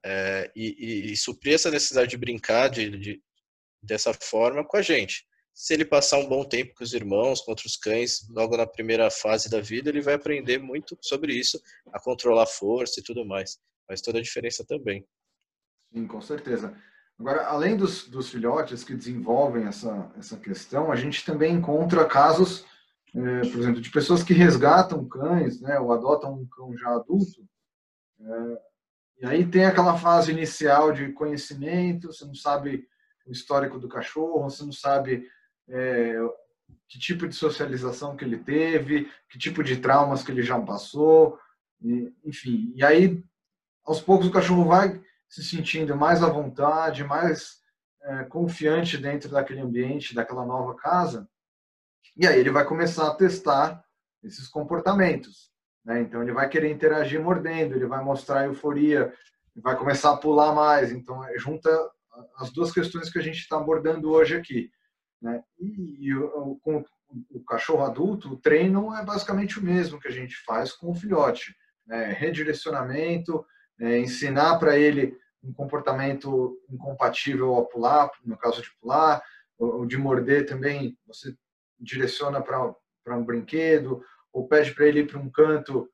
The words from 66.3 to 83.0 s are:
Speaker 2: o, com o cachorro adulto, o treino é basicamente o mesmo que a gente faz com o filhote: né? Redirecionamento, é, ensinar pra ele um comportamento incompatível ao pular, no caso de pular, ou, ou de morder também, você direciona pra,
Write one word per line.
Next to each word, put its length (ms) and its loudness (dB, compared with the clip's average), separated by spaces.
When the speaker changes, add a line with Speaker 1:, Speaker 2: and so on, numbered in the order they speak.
Speaker 2:
o, 80 -12
com 240 -4
o 140 -16
cachorro 400 0
adulto, 480 -2
o 40 -12
treino 580 4
é 80 -8
basicamente 560 -4
o 40 -4
mesmo 360 0
que 80 -12
a 40 -8
gente 240 -10
faz 280 -4
com 180 -10
o 40 -4
filhote: 600 0
né? 260 -6
Redirecionamento, 1300 -4
é, 200 2
ensinar 580 0
pra 200 4
ele 380 4
um 100 -14
comportamento 1080 -4
incompatível 840 -2
ao 140 2
pular, 420 2
no 120 -8
caso 240 -4
de 80 -16
pular, 420 2
ou, 240 -2
ou 40 -4
de 120 -4
morder 500 2
também, 580 -6
você 280 -18
direciona 640 -4
pra, 320 -4